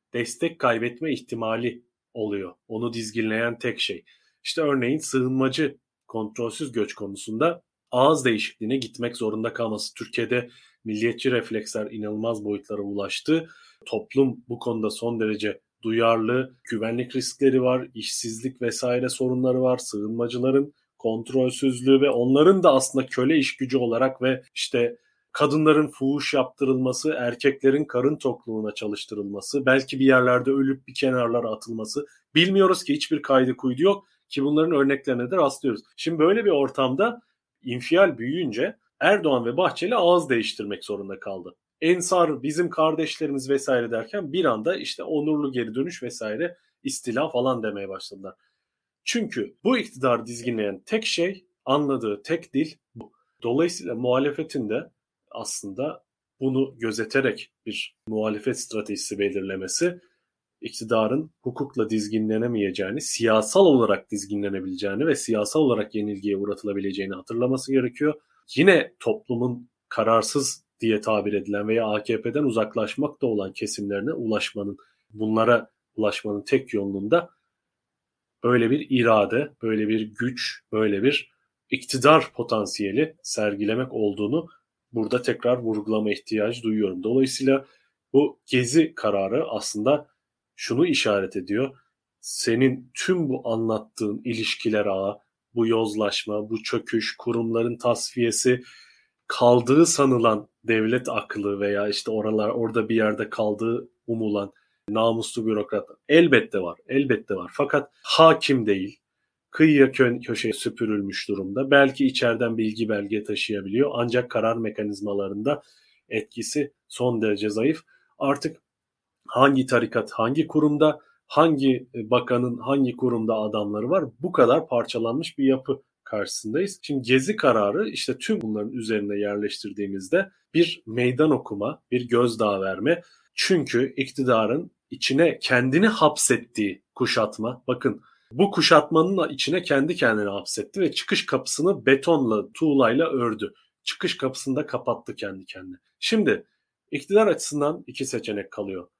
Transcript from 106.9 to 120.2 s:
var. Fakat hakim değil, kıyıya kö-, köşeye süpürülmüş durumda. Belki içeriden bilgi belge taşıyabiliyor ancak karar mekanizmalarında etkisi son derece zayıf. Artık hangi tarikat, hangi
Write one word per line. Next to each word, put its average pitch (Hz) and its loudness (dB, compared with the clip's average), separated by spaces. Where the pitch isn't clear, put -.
var. 90 -8
Fakat 143 -2
hakim 156 6
değil, 98 -2
kıyıya 143 8
kö-, 123 2
köşeye 113 -4
süpürülmüş 107 -4
durumda. 101 -4
Belki 139 6
içeriden 117 0
bilgi 110 -2
belge 104 -2
taşıyabiliyor 104 -2
ancak 120 -2
karar 113 0
mekanizmalarında 104 -4
etkisi 117 -6
son 120 -2
derece 104 0
zayıf. 120 -2
Artık 143 -4
hangi 131 4
tarikat, 117 0
hangi 135 0